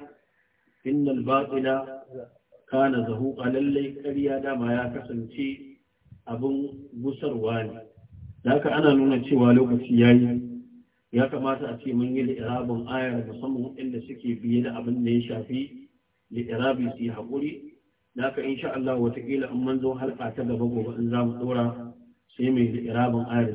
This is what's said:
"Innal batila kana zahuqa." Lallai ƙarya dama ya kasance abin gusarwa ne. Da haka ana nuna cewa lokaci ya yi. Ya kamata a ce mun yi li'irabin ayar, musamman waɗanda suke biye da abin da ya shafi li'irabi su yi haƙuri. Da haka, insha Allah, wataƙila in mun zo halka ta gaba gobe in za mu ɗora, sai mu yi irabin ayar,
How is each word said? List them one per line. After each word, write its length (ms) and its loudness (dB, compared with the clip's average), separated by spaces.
"Innal 380 0
batila 800 0
kana 360 2
zahuqa." 480 -2
Lallai 480 0
ƙarya 400 -2
dama 320 -2
ya 160 0
kasance 880 -8
abin 640 -4
gusarwa 600 -2
ne. 160 -10
Da 80 2
haka 200 2
ana 220 6
nuna 260 6
cewa 240 8
lokaci 460 6
ya 120 10
yi. 300 6
Ya 180 2
kamata 400 -2
a 100 -8
ce 140 -6
mun 220 0
yi 80 0
li'irabin 640 -4
ayar, 380 -4
musamman 380 -6
waɗanda 440 -8
suke 340 -6
biye 220 2
da 140 -6
abin 280 -2
da 60 0
ya 100 4
shafi 680 -8
li'irabi 680 -2
su 60 -6
yi 60 -2
haƙuri. 640 -8
Da 100 -6
haka, 180 -4
insha 320 -6
Allah, 220 -2
wataƙila 560 -2
in 60 -6
mun 240 0
zo 120 0
halka 420 -6
ta 80 -4
gaba 140 -2
gobe 400 -2
in 120 -2
za 140 2
mu 180 0
ɗora, 520 -2
sai 120 2
mu 100 4
yi 280 0
irabin 400 2
ayar, 280 2